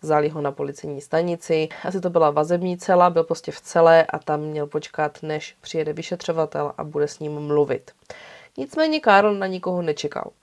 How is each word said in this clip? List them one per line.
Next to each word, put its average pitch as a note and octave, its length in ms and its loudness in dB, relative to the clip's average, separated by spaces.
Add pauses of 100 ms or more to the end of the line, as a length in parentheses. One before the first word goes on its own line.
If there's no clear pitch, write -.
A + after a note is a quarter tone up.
vzali D3+ 280 2
ho D#3 120 -8
na C#3+ 120 -2
policejní C#3+ 480 -8
stanici. E3 680 -2 (160)
Asi F#3+ 160 -4
to F3+ 100 -2
byla E3 200 4
vazební F3 480 0
cela, F3+ 320 4
byl E3 140 0
prostě E3 280 -6
v - 80 -14
cele E3 440 6
a - 140 -8
tam D3+ 220 -4
měl D3+ 260 -6
počkat, D3+ 560 -6
než D3+ 380 -8
přijede D3+ 340 -4
vyšetřovatel D#3+ 840 -4
a - 60 -6
bude D3 240 -2
s - 100 -12
ním D3+ 140 -8
mluvit. D3 580 -2 (680)
Nicméně D#4 440 -2
Karl G#3 340 4
na G3 120 -4
nikoho F3+ 360 -4
nečekal. D3+ 480 -4 (120)